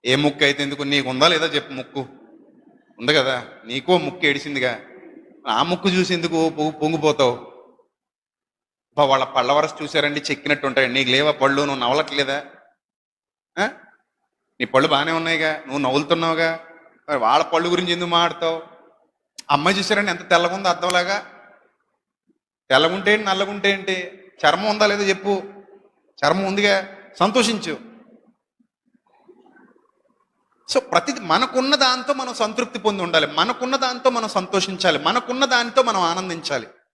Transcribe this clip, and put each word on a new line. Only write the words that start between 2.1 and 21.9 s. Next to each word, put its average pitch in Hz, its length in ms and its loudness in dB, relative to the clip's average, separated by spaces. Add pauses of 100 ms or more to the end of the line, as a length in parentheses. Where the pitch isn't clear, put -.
ఉంది 127 160 0
కదా, 131 320 0 (180)
నీకో 135 340 0
ముక్కు 151 280 -4
ఏడిసిందిగా, 135 540 -2 (680)
ఆ 120 140 2
ముక్కు 175 260 0
చూసి 180 260 0
ఎందుకు 160 360 0
పొంగు-, 156 220 -2
పొంగిపోతావు? 151 600 2
"అబ్బా, - 1700 -10
వాళ్ళ 135 200 2
పళ్ళ 127 280 0
వరస 151 180 2 (120)
చూసారండి, 147 380 -2
చెక్కినట్టు 143 460 -2
ఉంటాయి, 131 220 2
నీకు 127 220 0
లేవా 143 200 4
పళ్ళు, 139 320 2
నువ్వు 139 180 -2
నవలట్లేదా? 143 640 -2 (1120)
ఆ? 196 60 0 (960)
నీ 123 60 -2
పళ్ళు 139 220 2
బాగానే 151 240 0
ఉన్నాయిగా, 165 400 -2
నువ్వు 139 260 -6
నవ్వులుతున్నావుగా, 160 800 0 (480)
మరి 147 100 -2
వాళ్ళ 131 260 4
పళ్ళు 170 240 0
గురించి 175 240 0
ఎందుకు 175 160 -4
మాట్లాడతావు?" 165 640 -2 (800)
అమ్మాయి 160 280 2
చూసారండి 202 320 0
ఎంత 175 200 -8
తెల్లగా 175 240 4
ఉందో 196 140 -2
అద్దంలాగా. 180 580 0 (1400)